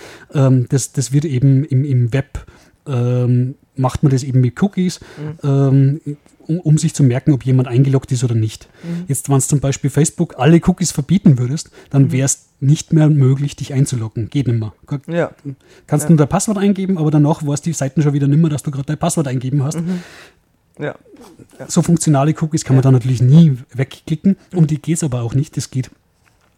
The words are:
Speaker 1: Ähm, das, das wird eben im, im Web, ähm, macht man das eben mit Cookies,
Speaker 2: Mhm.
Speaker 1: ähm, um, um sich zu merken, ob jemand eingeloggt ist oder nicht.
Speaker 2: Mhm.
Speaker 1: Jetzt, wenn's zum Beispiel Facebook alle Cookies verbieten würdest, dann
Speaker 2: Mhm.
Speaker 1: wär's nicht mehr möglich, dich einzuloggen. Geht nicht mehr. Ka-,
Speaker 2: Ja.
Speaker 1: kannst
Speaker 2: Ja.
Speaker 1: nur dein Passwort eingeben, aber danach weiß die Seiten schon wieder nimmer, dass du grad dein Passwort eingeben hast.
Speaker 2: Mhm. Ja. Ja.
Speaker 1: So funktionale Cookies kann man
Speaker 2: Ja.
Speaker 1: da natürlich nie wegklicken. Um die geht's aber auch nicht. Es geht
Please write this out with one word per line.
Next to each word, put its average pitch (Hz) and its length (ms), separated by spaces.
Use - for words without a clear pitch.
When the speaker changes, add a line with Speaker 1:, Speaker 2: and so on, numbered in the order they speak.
Speaker 1:
Ähm, 131 340
das, - 240
das 127 220
wird 143 100
eben 135 400
im, 135 220
im 123 260
Web, - 340
ähm, 123 680
macht - 280
man 147 80
das 131 120
eben 127 180
mit 123 200
Cookies, 185 380
Speaker 2:
Mhm. 143 60
Speaker 1:
ähm, 139 520
um, 160 120
um 156 180
sich 156 160
zu 151 100
merken, 131 280
ob 127 140
jemand 127 220
eingeloggt 131 440
ist 127 120
oder 117 120
nicht. 110 320
Speaker 2:
Mhm. 170 240
Speaker 1:
Jetzt, 143 220
wenn's 135 180
zum 143 120
Beispiel 139 320
Facebook 160 480
alle 165 260
Cookies 180 260
verbieten 156 460
würdest, 123 320
dann 139 140
Speaker 2:
Mhm. 110 60
Speaker 1:
wär's 131 360
nicht 143 320
mehr 156 160
möglich, 139 480
dich 135 180
einzuloggen. 117 560
Geht 139 180
nicht 117 120
mehr. 107 140
Ka-, 143 200
Speaker 2:
Ja. 165 240
Speaker 1:
kannst 151 180
Speaker 2:
Ja. - 40
Speaker 1:
nur 165 80
dein 147 100
Passwort 196 300
eingeben, 190 400
aber 156 140
danach 151 340
weiß 143 160
die 170 120
Seiten 139 280
schon 143 120
wieder 139 140
nimmer, 156 220
dass 151 140
du 156 80
grad 135 180
dein 156 80
Passwort 165 300
eingeben 131 360
hast. 151 160
Speaker 2:
Mhm. 175 220
Ja. 143 160
Ja. 139 100
Speaker 1:
So - 140
funktionale 151 580
Cookies 156 240
kann 131 100
man 131 80
Speaker 2:
Ja. 135 60
Speaker 1:
da - 20
natürlich 123 300
nie 139 360
wegklicken. 156 640
Um 170 140
die 143 140
geht's 165 220
aber 123 180
auch 113 120
nicht. 131 240
Es - 140
geht 127 200